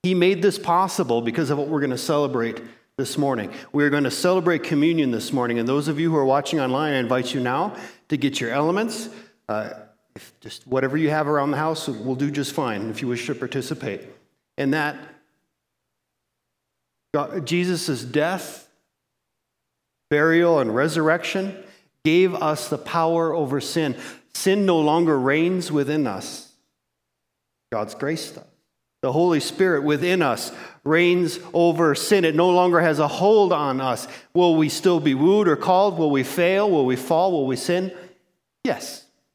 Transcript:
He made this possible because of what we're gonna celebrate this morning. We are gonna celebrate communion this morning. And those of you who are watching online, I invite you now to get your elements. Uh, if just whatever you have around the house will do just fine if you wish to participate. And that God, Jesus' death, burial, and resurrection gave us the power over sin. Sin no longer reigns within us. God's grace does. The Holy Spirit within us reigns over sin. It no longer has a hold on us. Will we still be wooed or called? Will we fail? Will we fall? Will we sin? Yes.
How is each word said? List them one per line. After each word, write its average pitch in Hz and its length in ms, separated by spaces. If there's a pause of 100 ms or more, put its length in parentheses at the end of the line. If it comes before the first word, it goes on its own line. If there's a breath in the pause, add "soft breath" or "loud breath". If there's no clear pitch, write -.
He 185 100
made 180 280
this 196 180
possible 135 600
because 135 280
of 143 80
what 143 80
we're 151 140
gonna 131 180
celebrate 131 600 (380 loud breath)
this - 180
morning. 127 340 (220 loud breath)
We 147 120
are 143 60
gonna 143 200
celebrate 180 520
communion 151 500
this 113 200
morning. 120 260
And 117 80
those 143 220
of 147 100
you 165 120
who 160 60
are 139 100
watching 143 340
online, 139 320
I 135 60
invite 123 340
you 139 80
now 139 340 (340 loud breath)
to 151 100
get 131 200
your 117 120
elements. 175 580 (400 loud breath)
Uh, 107 220 (440)
if - 260
just - 260
whatever 131 320
you 156 100
have 151 180
around 147 260
the 135 40
house 156 320
will 123 260
do 143 160
just 143 220
fine 113 380
if 107 100
you 131 80
wish 120 180
to 143 80
participate. 123 680 (560)
And 139 160
that 147 240 (2250)
God, 147 320
Jesus' 165 580
death, 151 640 (1400)
burial, 165 480
and 113 160
resurrection 165 840 (480 loud breath)
gave 180 300
us 151 340
the 147 100
power 165 540
over 143 280
sin. 147 360 (380 loud breath)
Sin 196 320
no 170 140
longer 156 380
reigns 160 540
within 147 340
us. - 460 (1160)
God's 107 240
grace 147 380
does. - 120 (560)
The 131 100
Holy 160 300
Spirit 175 420
within 160 400
us 127 300 (320 loud breath)
reigns 175 560 (120)
over 165 440
sin. 196 280
It 156 120
no 175 140
longer 180 300
has 156 200
a 147 80
hold 196 440
on 143 280
us. 127 260 (260 loud breath)
Will 175 220
we 156 140
still 175 320
be 147 120
wooed 180 360
or 151 80
called? 185 420
Will 151 140
we 135 100
fail? 190 480
Will 147 160
we 127 80
fall? 170 380
Will 143 140
we 131 100
sin? 185 360 (680 loud breath)
Yes. - 420 (300)